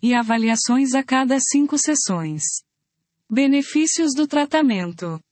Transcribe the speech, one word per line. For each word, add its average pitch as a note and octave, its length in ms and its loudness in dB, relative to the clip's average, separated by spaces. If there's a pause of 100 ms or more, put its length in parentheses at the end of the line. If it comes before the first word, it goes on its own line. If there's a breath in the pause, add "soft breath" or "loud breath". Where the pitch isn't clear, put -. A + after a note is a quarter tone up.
e A#3+ 120 2
avaliações A#3 800 0
a C4+ 100 0
cada C4 380 0
cinco C#4+ 360 0
sessões. E3 680 -2 (840)
Benefícios C#4 840 2
do D4+ 100 2
tratamento. G3+ 960 -2 (120)